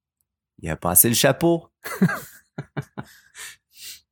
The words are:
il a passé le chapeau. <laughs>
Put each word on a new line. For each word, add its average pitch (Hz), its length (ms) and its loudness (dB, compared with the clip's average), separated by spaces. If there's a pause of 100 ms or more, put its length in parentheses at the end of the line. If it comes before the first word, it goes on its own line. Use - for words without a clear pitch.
(640)
il 82 80 -6
a 78 60 -4
passé 87 320 2
le 120 60 2
chapeau. 160 540 2 (160)
<laughs> - 240 0 (2000)